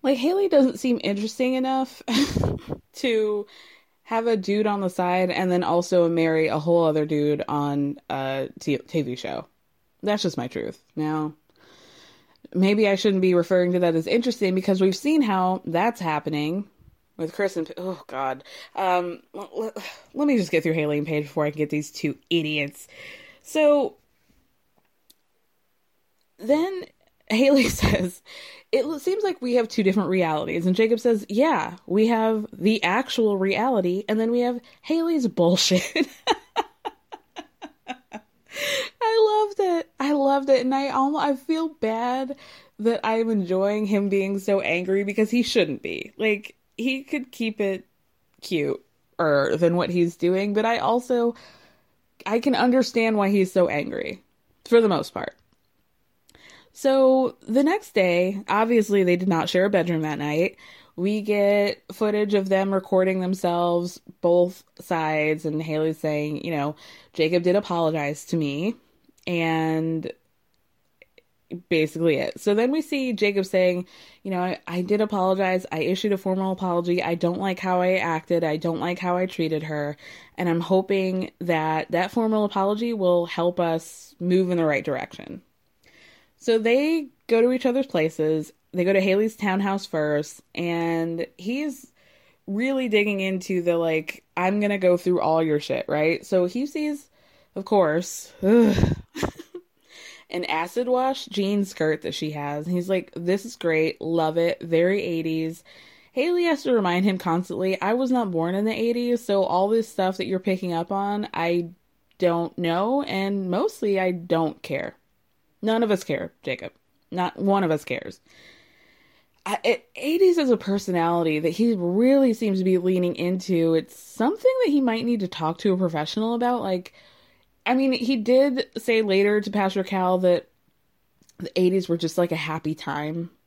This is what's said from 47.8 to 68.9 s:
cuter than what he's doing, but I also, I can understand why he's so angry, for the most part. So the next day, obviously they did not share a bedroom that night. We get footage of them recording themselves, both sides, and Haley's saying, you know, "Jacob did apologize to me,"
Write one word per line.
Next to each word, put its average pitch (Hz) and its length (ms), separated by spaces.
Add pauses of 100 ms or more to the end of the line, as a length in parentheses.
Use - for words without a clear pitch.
cuter - 1160
than 170 180
what 175 140
he's 175 260
doing, 190 380
but 214 120
I 233 120
also, 240 580 (880)
I 220 140
can 254 160
understand 233 640
why 202 120
he's 196 220
so 185 160
angry, - 540 (440)
for 233 140
the 220 100
most - 240
part. - 220 (1400)
So 262 600 (100)
the 254 160
next 359 320
day, 185 520
obviously 214 560
they 180 120
did 185 120
not 170 220
share 180 160
a 196 40
bedroom 170 340
that 151 160
night. 151 380 (380)
We 208 260
get 202 600 (100)
footage 208 440
of 190 140
them 190 220
recording 190 480
themselves, 175 800 (220)
both 175 420 (160)
sides, 156 640
and 151 160
Haley's 160 380
saying, 151 480
you 170 60
know, 147 240 (380)
"Jacob 170 280
did 180 140
apologize 160 720
to 175 120
me," 156 380 (500)